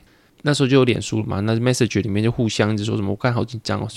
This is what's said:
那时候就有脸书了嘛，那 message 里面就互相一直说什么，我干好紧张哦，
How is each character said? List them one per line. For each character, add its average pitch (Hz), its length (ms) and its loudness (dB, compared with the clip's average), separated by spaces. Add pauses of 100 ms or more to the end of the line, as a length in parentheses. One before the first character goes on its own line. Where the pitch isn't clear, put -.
(420)
那 147 100 0
时 143 100 2
候 131 60 2
就 135 80 4
有 131 80 6
脸 101 160 0
书 110 200 -4
了 104 60 -4
嘛， 95 140 -4
那 110 140 0
message 117 480 0
里 113 60 -2
面 101 140 0
就 117 100 2
互 117 160 0
相 107 260 0
一 - 20 -2
直 104 80 -4
说 110 120 -2
什 107 60 -2
么， 98 80 -2
我 101 60 -2
干 123 160 0
好 110 120 0
紧 110 180 -10
张 101 180 -4
哦， 110 160 -6